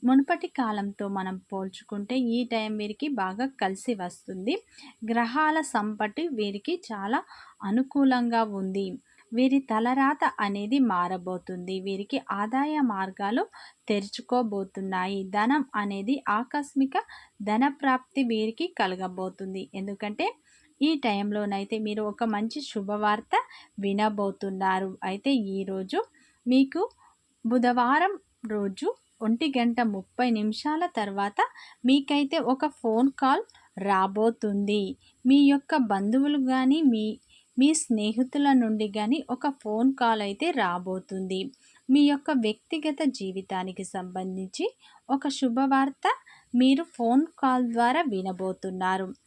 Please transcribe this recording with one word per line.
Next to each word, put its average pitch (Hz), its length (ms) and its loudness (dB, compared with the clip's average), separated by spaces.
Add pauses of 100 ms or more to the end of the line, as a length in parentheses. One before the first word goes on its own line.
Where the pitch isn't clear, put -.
మునుపటి 277 460 2
కాలంతో 208 600 -4
మనం 190 360 -4
పోల్చుకుంటే 202 720 -8 (120)
ఈ 233 160 0
టైం 220 320 -4
వీరికి 214 380 -6
బాగా 202 320 -2 (100)
కలిసి 196 380 -4
వస్తుంది. 190 600 -6 (500)
గ్రహాల 240 520 0 (100)
సంపటి 214 640 -4
వీరికి 214 540 -4
చాలా 214 360 -4 (440)
అనుకూలంగా 240 800 2 (100)
ఉంది. 190 340 -2 (460)
వీరి 254 280 4
తలరాత 269 800 2
అనేది 208 420 0
మారబోతుంది. 185 1000 -2
వీరికి 196 380 -6 (140)
ఆదాయ 262 520 -2
మార్గాలు 202 580 -2 (440)
తెరుచుకోబోతున్నాయి. 196 1300 -4 (120)
ధనం 240 340 2 (100)
అనేది 202 400 -2 (140)
ఆకస్మిక 269 680 -2 (460)
ధన 214 320 2
ప్రాప్తి 269 500 -2
వీరికి 226 500 -2
కలగబోతుంది. 185 880 -6 (120)
ఎందుకంటే 202 520 -6 (540)
ఈ 294 160 4
టైంలోనైతే 208 840 -2
మీరు 214 240 -4
ఒక 208 220 -4
మంచి 220 360 -2
శుభవార్త 208 760 -2 (460)
వినబోతున్నారు. 196 1120 0 (120)
అయితే 202 280 -2 (200)
ఈరోజు 190 480 -4 (480)
మీకు 269 360 4 (600)
బుధవారం 247 680 4 (360)
రోజు 208 380 -4 (340)
ఒంటి 233 280 0
గంట 240 380 0
ముప్పై 208 440 -2
నిమిషాల 220 560 0
తర్వాత 202 540 -2 (440)
మీకైతే 285 560 2
ఒక 254 320 0
ఫోన్ 240 400 2
కాల్ 277 300 2 (340)
రాబోతుంది. 202 1080 0 (420)
మీ 269 200 8
యొక్క 277 320 4 (100)
బంధువులు 233 580 2
కానీ 262 380 4
మీ, 226 220 4 (520)
మీ 269 180 6
స్నేహితుల 247 800 0
నుండి 220 360 4
కానీ 214 300 0 (120)
ఒక - 180 -4 (100)
ఫోన్ 220 360 2
కాల్ 226 280 2
అయితే 196 280 -2
రాబోతుంది. 185 880 -2 (480)
మీ 277 120 6
యొక్క 285 380 4
వ్యక్తిగత 285 640 -2 (100)
జీవితానికి 190 760 -6
సంబంధించి 185 800 -6 (440)
ఒక 269 200 -2
శుభవార్త 269 800 0 (480)
మీరు 262 300 6
ఫోన్ 240 380 2 (140)
కాల్ 254 320 2
ద్వారా 233 340 2
వినబోతున్నారు. 190 1040 -2 (200)